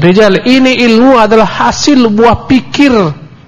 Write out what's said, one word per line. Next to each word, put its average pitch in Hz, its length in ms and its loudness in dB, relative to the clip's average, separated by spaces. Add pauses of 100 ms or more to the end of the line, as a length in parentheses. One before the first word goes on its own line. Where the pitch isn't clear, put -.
الرجال. 185 480 2
Ini 254 400 0
ilmu 240 320 2
adalah 220 240 2
hasil 247 640 -2
buah 214 400 -2
pikir, 262 440 0 (540)